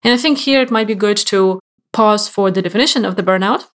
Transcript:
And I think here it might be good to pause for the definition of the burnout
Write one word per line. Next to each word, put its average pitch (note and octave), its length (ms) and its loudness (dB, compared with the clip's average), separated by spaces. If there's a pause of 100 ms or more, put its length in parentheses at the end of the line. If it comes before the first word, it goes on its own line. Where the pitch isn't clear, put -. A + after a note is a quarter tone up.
And A#3+ 100 2
I B3 40 2
think C#4 220 0
here C4+ 220 2
it B3 100 -2
might A3 160 0
be G#3+ 80 -2
good G#3 220 0 (140)
to F#3+ 280 2 (340)
pause G#3+ 340 2
for G3 240 0
the F#3 100 -2
definition G#3 440 0
of F#3 100 -4
the F#3+ 80 -4
burnout F#3+ 520 0